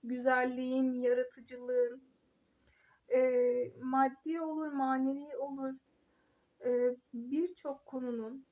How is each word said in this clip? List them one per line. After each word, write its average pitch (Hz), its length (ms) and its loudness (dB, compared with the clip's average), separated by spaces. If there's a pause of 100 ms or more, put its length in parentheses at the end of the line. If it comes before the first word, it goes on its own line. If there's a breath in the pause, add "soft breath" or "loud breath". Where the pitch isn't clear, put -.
Güzelliğin, 254 880 2
yaratıcılığın, 247 1080 0 (1120 soft breath)
e, 254 60 6 (640)
maddi 269 580 0
olur, 311 280 -4
manevi 269 680 -2
olur, 269 380 -6 (880 soft breath)
e, 247 320 2 (180)
birçok 277 720 -4
konunun 247 640 -8